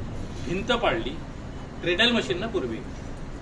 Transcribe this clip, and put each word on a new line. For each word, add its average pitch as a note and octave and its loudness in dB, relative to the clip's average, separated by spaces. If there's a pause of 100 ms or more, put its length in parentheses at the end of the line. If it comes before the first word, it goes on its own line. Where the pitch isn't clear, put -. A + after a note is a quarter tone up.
(480)
भिंत G3 0
पाडली, C#3 2 (640)
ट्रेडल F3+ 6
मशीन F#3+ 2
ना G#3+ 0
पूर्वी, C3 0 (640)